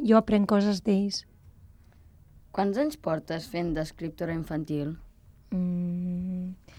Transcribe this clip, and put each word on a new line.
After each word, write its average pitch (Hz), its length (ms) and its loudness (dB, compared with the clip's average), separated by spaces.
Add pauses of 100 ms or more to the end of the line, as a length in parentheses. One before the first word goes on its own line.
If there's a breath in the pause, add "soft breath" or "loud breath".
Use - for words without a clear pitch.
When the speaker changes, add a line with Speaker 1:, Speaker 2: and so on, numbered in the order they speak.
Speaker 1:
jo 220 160 8
aprenc 214 320 4
coses 202 320 2
d'ells. 202 400 0 (1300)
Speaker 2:
Quants 196 320 0
anys 302 160 -2
portes 160 480 -4
fent 175 300 -4
d'escriptora 165 580 -6
infantil? 156 640 -4 (580)
Speaker 1:
Mm, 180 920 -4 (300 soft breath)